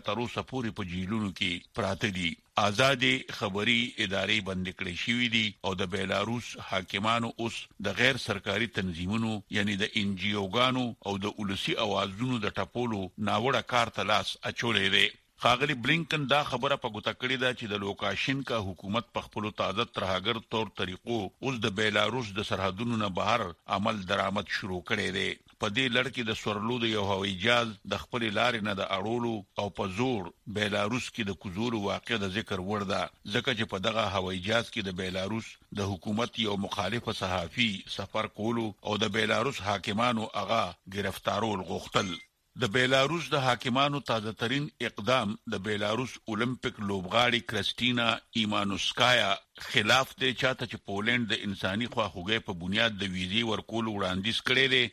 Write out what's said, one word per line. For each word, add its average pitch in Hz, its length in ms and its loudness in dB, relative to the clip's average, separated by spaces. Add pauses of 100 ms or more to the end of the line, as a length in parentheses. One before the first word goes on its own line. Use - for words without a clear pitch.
تر 107 160 0
اوسه 107 260 -4
پورې 127 280 -2
په 98 140 -6
جیلونو 95 460 -2
کې 90 400 -4
پراته 98 400 0
دي. 87 120 0 (320)
آزادې 127 520 4 (240)
خبري 110 420 2 (240)
ادارې 98 340 0 (100)
بندې 92 300 -4
کړې 92 240 -6
شوې 120 320 0
دي 110 120 4 (180)
او 98 160 0
د 92 140 -2
بیلاروس 101 560 -2 (180)
حاکمانو 110 680 0
اوس 113 200 -4 (320)
د 101 140 -2
غیر 127 240 4
سرکاري 104 420 0 (100)
تنظیمونو، 98 540 0 (260)
یعنی 104 240 2
د 104 80 0 (120)
ان 101 180 0
جی 101 120 0 (100)
اوګانو 123 440 2 (200)
او 101 120 0
د 101 200 -2
ولسي 101 360 -2 (120)
اوازونو 101 520 0
د 101 220 -2
ټپولو 113 420 -2 (260)
ناوړه 110 340 2 (120)
کار 117 240 4
ته 98 140 0
لاس 95 240 2 (160)
اچولی 107 440 2
دی. 101 100 6 (360)
ښاغلي 123 320 4 (100)
بلینکن 156 460 2
دا 143 80 6 (120)
خبره 135 320 0
په 127 120 -2
ګوته 107 260 -2
کړې 127 220 0
ده 127 160 2
چې 123 120 -8
د 101 140 0
لوکاشینکا 107 840 -2
حکومت 98 480 -4
په 107 120 -2
خپلو 107 240 -6 (100)
تازه 98 240 0 (120)
ترهګر 98 400 0 (160)
طور 110 140 0 (120)
طریقو 104 400 -4 (240)
اوس 131 220 -2
د 107 160 0
بیلاروس 107 560 2
د 101 140 -2
سرحدونو 95 520 -2
نه 101 60 0 (100)
بهر 107 240 2 (340)
عمل 110 200 0 (140)
درآمد 98 480 0
شروع 92 220 -4 (100)
کړی 104 260 2
دی. 92 140 0 (300)
په 110 160 0
دې 131 100 4 (100)
لړ 127 180 2
کې 123 140 -2
د 110 120 -2
سورلو 110 400 0
د 117 120 2
یو 104 180 0
هوایي 98 240 0 (100)
جهاز 120 240 4 (240)
د - 20 0 (100)
خپلې 117 240 -4 (100)
لارې 117 300 2
نه 101 120 -2
د - 20 -2 (140)
اړولو 117 380 -2 (260)
او 101 80 -2 (100)
په 107 60 -2 (140)
زور 117 340 0 (240)
بیلاروس 104 580 0
کې 120 140 -4
د 98 40 -2 (120)
کوزولو 107 400 -2
واقعه 95 380 -2
د 95 140 -2
ذکر 107 240 -2
وړ 101 220 -2 (100)
ده، 95 100 0 (320)
ځکه 123 240 0
چې 110 140 0
په 98 140 -2
دغه 110 180 2 (120)
هوایي 92 300 -2
جهاز 113 280 2
کې 113 100 -2
د 95 60 -2 (100)
بیلاروس 95 480 -4 (300)
د 98 160 2
حکومت 107 500 -2
یو 101 100 0 (120)
مخالفه 104 560 -2
صحافي 92 500 2 (240)
سفر 107 300 -2 (120)
کولو 113 280 0 (200)
او 107 160 2
د 107 140 2
بیلاروس 110 420 2 (100)
حاکمانو 110 680 0
هغه 104 260 2 (320)
گرفتارول 101 800 0
غوښتل. 98 420 -2 (480)
د 117 120 2
بیلاروس 135 560 4
د 147 140 2
حاکمانو 131 640 2
تازه 113 240 0 (100)
ترین 135 240 0 (220)
اقدام 113 400 0 (260)
د 98 140 -4
بیلاروس 107 440 0 (180)
اولمپیک 117 460 -2 (120)
لوبغاړي 113 600 2
کرسټینا 120 580 0 (360)
ایمانوسکایا 104 920 2 (320)
خلاف 120 560 4
دی، 131 80 2 (140)
چاته 131 240 0
چې 107 100 -8 (100)
پولند 110 440 0
د 113 160 0
انساني 101 400 -2
خواخوږۍ 107 600 0
په 107 140 -4
بنیاد 107 400 2
د 101 140 -2
ویزې 92 340 0
ورکولو 110 440 -2
وړاندیز 95 540 0
کړی 131 260 6
دی، 127 200 6